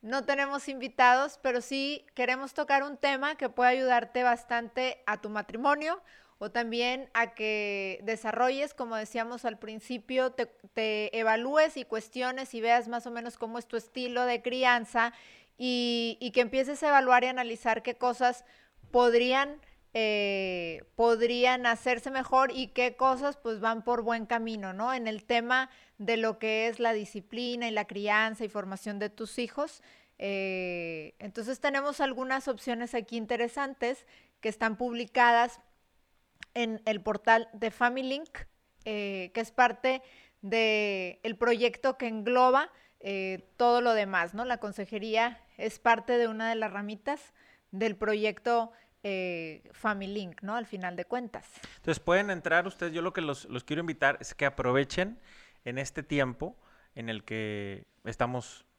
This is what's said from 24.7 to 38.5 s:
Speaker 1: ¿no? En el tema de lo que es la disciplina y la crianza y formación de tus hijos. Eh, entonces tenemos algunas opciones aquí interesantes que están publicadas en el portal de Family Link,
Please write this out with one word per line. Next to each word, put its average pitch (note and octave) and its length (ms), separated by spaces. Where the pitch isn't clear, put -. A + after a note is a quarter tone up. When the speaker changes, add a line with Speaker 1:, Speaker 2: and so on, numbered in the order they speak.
Speaker 1:
¿no? A#3 220
En A#3+ 100
el G#3+ 200
tema B3 440
de A3+ 180
lo A3 220
que A3 280
es A#3 120
la A#3 140
disciplina A#3 720
y A3+ 40
la G#3+ 140
crianza G#3 580
y G#3 60
formación G3+ 480
de G#3 140
tus A3 260
hijos. C4+ 460
Eh, F3+ 1000
entonces A3 400
tenemos C#4 420
algunas C4 460
opciones A#3+ 480
aquí A#3 220
interesantes A#3+ 880
que A3 100
están A3 280
publicadas A#3+ 840
en A3 300
el G#3+ 160
portal A3+ 520
de A3 160
Family B3+ 400
Link, C#4+ 200